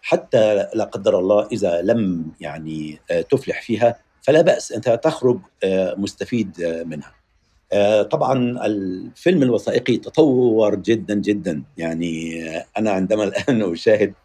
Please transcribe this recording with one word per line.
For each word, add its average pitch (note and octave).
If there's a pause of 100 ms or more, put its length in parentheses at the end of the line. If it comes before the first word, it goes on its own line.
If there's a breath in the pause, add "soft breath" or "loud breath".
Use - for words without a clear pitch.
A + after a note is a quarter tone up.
حتى A2 (200)
لا G#2+
قدر G2+
الله G#2
إذا F2
لم F#2
يعني، D#2 (120)
آه، E2+
تفلح -
فيها، A2+ (240)
فلا D3+
بأس، -
أنت A#2
تخرج، C3 (260)
آه، F#2+
مستفيد، G2
آه، E2
منها. D#2 (580)
آه، G#2
طبعًا B2
الفيلم G#2
الوثائقي A2+
تطور B2
جدًا، G2+
جدًا. F#2 (140)
يعني، E2 (120)
آه، - (120)
أنا G#2+
عندما G2
<laughs> G2
الآن G#2
أشاهد G#2 (100)